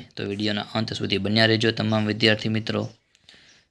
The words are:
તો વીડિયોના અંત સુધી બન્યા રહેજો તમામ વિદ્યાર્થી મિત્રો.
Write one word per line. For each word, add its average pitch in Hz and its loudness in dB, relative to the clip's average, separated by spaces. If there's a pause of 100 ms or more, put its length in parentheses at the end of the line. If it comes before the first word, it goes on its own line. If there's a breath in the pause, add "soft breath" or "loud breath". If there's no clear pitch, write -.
(160)
તો - -14
વીડિયોના 104 -4
અંત 110 -2
સુધી 98 -2
બન્યા 107 2
રહેજો 113 4
તમામ 110 0
વિદ્યાર્થી 110 2
મિત્રો. 107 -2 (880 soft breath)